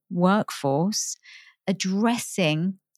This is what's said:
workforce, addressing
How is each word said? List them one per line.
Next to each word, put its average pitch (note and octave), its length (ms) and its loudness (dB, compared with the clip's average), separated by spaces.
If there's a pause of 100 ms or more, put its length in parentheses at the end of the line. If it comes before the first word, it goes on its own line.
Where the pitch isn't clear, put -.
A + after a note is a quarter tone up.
workforce, F3+ 1080 0 (520)
addressing F#3+ 1120 0 (180)